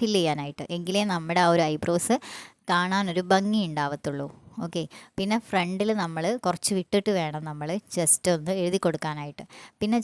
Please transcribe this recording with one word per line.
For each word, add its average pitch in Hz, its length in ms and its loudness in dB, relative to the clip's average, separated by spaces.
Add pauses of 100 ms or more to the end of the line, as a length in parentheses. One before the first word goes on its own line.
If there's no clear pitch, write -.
ഫിൽ 214 160 0
ചെയ്യാനായിട്ട്. 147 480 -2 (100)
എങ്കിലേ 185 260 -2 (120)
നമ്മുടെ 170 320 0
ആ - 80 6
ഒരു 170 180 4
ഐബ്രോസ് 175 440 0 (560)
കാണാനൊരു 185 500 0 (100)
ഭംഗി 208 360 4
ഉണ്ടാവത്തുള്ളൂ. 143 600 -4 (360)
ഓക്കെ, 170 160 -4 (360)
പിന്നെ 202 200 0 (120)
ഫ്രണ്ടിൽ 190 420 0 (100)
നമ്മൾ 165 240 -4 (200)
കുറച്ച് 180 340 0
വിട്ടിട്ട് 202 400 0
വേണം 156 300 -2
നമ്മൾ 147 200 -6 (260)
just - 380 2
ഒന്ന് 165 200 0 (100)
എഴുതി 180 220 2
കൊടുക്കാനായിട്ട്. 151 600 -2 (360)
പിന്നെ 220 240 2